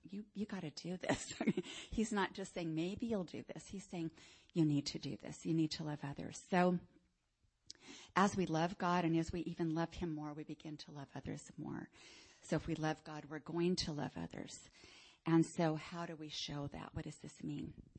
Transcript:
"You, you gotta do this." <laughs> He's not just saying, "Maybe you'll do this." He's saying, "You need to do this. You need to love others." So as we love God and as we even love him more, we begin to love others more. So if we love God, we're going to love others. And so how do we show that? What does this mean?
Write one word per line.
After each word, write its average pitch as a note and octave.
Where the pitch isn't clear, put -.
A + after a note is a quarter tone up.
"You, G#3
you G3+
gotta F3
do F3+
this." -
<laughs> -
He's A3
not G3+
just F#3+
saying, D#3+
"Maybe F3+
you'll G#3+
do -
this." -
He's F#3+
saying, E3
"You E3
need C#3+
to -
do -
this. -
You F3
need D#3+
to -
love D3+
others." -
So F3+
as G3+
we F#3
love E3
God F3+
and E3
as E3
we F3+
even E3
love E3
him E3+
more, D3+
we D3+
begin D3+
to -
love D3
others -
more. -
So -
if G3+
we D#3+
love D#3
God, D3+
we're D#3
going E3+
to -
love D3
others. -
And E3
so D#3+
how E3+
do E3+
we D3+
show C#3+
that? -
What D#3+
does D3+
this -
mean? -